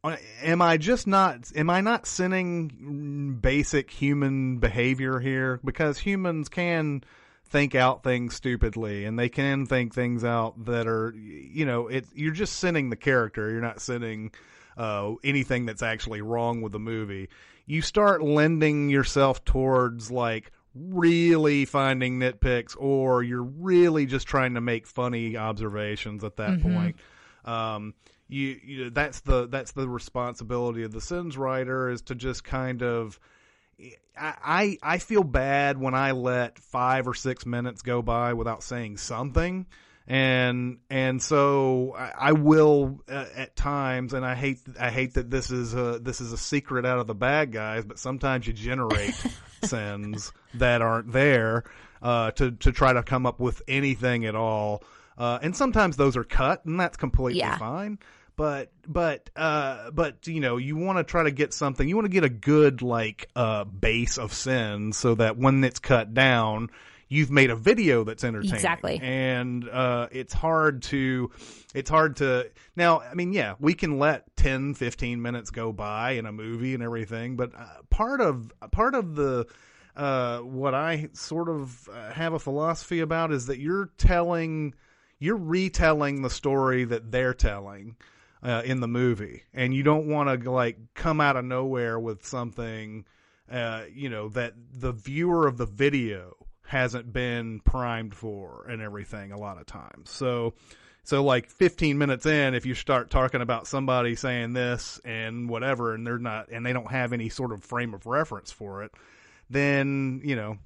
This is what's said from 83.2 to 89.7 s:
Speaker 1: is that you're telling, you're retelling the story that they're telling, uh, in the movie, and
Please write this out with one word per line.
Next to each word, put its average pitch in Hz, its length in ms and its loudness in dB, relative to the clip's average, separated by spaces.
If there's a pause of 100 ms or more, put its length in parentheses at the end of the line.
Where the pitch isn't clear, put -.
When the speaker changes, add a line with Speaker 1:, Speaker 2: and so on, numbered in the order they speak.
Speaker 1:
is 131 140 -2
that 131 140 -4
you're 180 380 -2
telling, 165 760 2 (460)
you're 185 180 0
retelling 160 840 2
the 127 80 -2
story 131 540 2
that 113 280 -4
they're 127 220 0
telling, 101 640 -2 (480)
uh, 117 220 -2
in 131 140 -2
the 120 80 -2
movie, 117 560 0 (120)
and 127 180 0